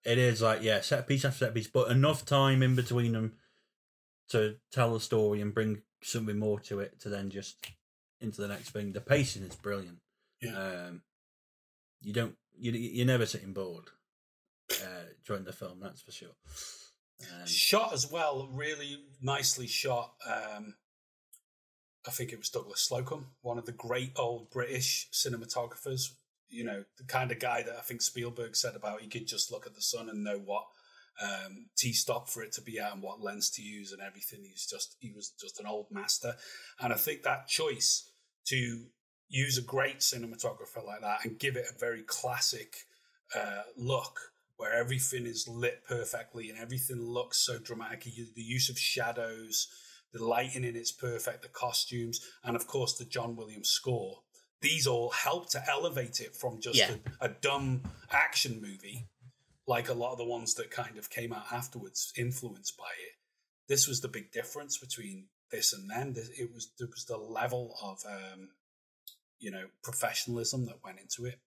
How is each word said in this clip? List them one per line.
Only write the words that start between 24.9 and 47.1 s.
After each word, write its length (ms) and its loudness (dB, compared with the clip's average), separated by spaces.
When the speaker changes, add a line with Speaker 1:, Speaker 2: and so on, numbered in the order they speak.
Speaker 2:
cinematographers, 1000 -2
you 140 -8
know, 200 -6
the 60 -20
kind 280 0
of 80 -2
guy 220 0
that 160 -6
I 40 -10
think 200 -6
Spielberg 540 -2
said 200 0
about 260 -6
he 60 -14
could 200 -6
just 240 -2
look 160 -8
at 80 -16
the 60 -8
sun 280 -2
and 140 -4
know 160 0
what, 260 -4
um, 460 -6
T-stop 520 0
for 120 -6
it 120 -10
to 80 -8
be 180 -8
at 140 -4
and 100 -10
what 180 -8
lens 300 -2
to 100 -8
use 300 -12
and 100 -14
everything. 420 -10
He's 220 -10
just, 340 -8
he 120 -12
was 180 -10
just 200 -12
an 80 -8
old 240 -6
master. 440 -2
And 120 0
I 60 2
think 260 0
that 240 0
choice 640 2
to 380 0
use 280 2
a 40 0
great 380 0
cinematographer 840 -2
like 160 -10
that 220 0
and 160 -6
give 160 0
it 180 -2
a 60 -18
very 220 -2
classic, 760 -2
uh, 240 -2
look 420 -2
where 160 -2
everything 520 2
is 220 -4
lit 400 0
perfectly 640 -4
and 100 -14
everything 420 -2
looks 360 0